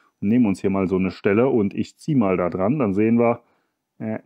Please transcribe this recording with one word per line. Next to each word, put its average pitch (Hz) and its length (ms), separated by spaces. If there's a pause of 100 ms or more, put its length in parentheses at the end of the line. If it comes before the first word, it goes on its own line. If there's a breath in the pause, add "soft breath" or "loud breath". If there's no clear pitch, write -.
(200 loud breath)
und 101 80
nehmen 120 180
uns 95 140
hier 98 100
mal 98 160
so 92 100
eine 92 140
Stelle 110 380
und 107 260
ich - 220
ziehe 156 200
mal 95 200
da 87 140
dran, 107 280
dann 101 160
sehen 113 240
wir, 117 220 (580)
äh, 110 280